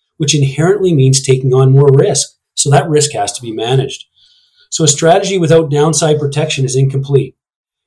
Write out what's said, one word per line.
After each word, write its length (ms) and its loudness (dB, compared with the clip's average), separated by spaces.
which 180 -2
inherently 580 0
means 280 2
taking 320 0
on 200 4
more 180 4
risk. 460 0
So 160 -4
that 180 2
risk 260 0
has 200 -6
to 80 -14
be 100 -12
managed. 540 -4
So 140 -6
a 40 2
strategy 520 0
without 320 2
downside 480 0
protection 440 -4
is 120 -4
incomplete. 600 -2